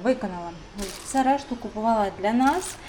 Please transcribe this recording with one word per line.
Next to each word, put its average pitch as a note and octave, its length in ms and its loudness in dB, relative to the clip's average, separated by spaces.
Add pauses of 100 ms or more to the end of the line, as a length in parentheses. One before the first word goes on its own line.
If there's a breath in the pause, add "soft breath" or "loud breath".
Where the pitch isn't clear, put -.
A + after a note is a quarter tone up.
виконала. F#3 480 0 (540)
Все C4+ 180 2
решту C4+ 340 2
купувала G#3+ 500 0 (140)
для G3+ 120 2
нас. C4+ 440 2 (120 loud breath)